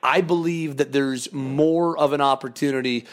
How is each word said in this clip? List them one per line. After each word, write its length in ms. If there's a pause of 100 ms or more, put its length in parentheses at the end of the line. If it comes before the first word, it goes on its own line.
I 200
believe 560
that 160
there's 400
more 640
of 160
an 80
opportunity 920